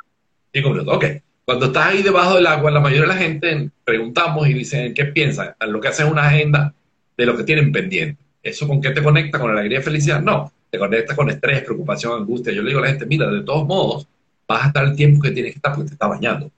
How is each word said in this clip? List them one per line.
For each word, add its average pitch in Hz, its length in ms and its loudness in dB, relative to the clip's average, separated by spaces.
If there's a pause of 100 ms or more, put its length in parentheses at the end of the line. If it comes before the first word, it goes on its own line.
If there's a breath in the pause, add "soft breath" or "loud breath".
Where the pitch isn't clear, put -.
(520)
Cinco 139 160 0
minutos, 92 260 -2
ok. - 100 0 (400)
Cuando 123 220 0
estás 151 200 2
ahí 196 160 2
debajo 185 320 4
del 175 120 6
agua, 151 240 2
la 147 80 4
mayoría 143 240 4
de 160 40 2
la 185 140 2
gente 156 480 -2 (140)
preguntamos 147 640 0
y 143 60 4
dicen, 123 400 -4
¿qué 143 120 -2
piensan? 135 480 -2 (140)
Lo 107 120 -4
que 131 100 -2
hacen 151 180 0
es 156 40 2
una 151 160 2
agenda 147 460 2 (440)
de 120 80 2
lo 117 120 0
que - 60 -4
tienen 147 280 2
pendiente. 92 500 -4 (200)
¿Eso 110 260 -6
con 143 140 0
qué 135 100 -2
te 147 120 -2
conecta? 151 360 2
¿Con 117 140 0
la 104 60 0
alegría 107 200 -2
y 135 40 -8
felicidad? 151 380 0
No. 175 300 0 (200)
Te 98 80 -6
conectas 104 360 -2
con 143 140 2
estrés, 135 340 -2
preocupación, 110 560 -6
angustia. 110 320 -4
Yo 101 120 -4
le 120 60 -4
digo 139 100 0
a 123 40 -2
la 131 60 0
gente, 143 160 -4
mira, 135 240 0
de 104 120 -2
todos 147 240 -2
modos, 147 420 -2 (400)
vas 113 160 0
a 135 40 4
estar 139 180 2
el 143 100 0
tiempo 147 260 6
que 135 100 0
tienes 117 220 -4
que - 40 -16
estar 143 160 -2
porque - 160 -6
te - 40 -18
estás 104 160 -2
bañando. 120 480 -4